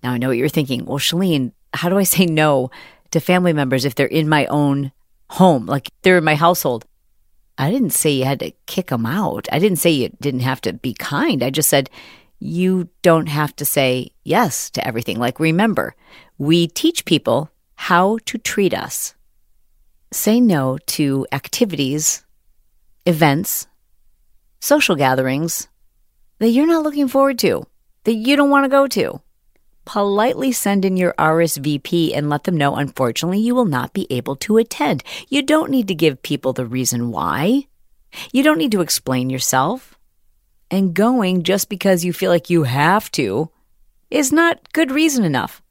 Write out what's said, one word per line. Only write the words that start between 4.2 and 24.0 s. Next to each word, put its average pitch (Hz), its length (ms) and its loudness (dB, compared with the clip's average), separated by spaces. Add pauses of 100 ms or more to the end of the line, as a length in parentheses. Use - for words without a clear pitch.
my 151 180 2
own 139 460 0 (380)
home, 160 360 4
like, 135 240 -4 (120)
they're 185 160 6
in 160 60 0
my 156 120 2
household?" 156 480 0 (760)
I 139 140 0
didn't 240 180 0
say 151 220 0
you 131 120 0
had 135 160 -2
to - 120 -10 (140)
kick - 260 -6
'em 117 140 -2
out. 160 440 -4
I - 80 0
didn't 185 220 2
say - 100 4
you 135 200 0 (100)
didn't 131 200 -2
have 127 200 -2
to 98 120 -4
be 117 220 -8
kind. 170 480 -2
I 123 80 -2
just 151 180 -2
said 139 220 2 (480)
you 180 520 -2 (120)
don't 165 240 4
have 147 300 -4
to 147 80 -8
say 127 460 0 (120)
yes 180 480 0
to - 160 -6
everything. 117 320 -6
Like, 120 220 -2
remember, 160 560 0 (420)
we 165 300 2
teach - 360 -2
people 143 460 0 (240)
how 190 520 2
to - 120 -8
treat 202 340 0
us. - 440 -8 (960)
Say 226 280 2
no 143 460 2
to 135 460 -2
activities, 147 920 -4 (800)
events, 160 640 2 (960)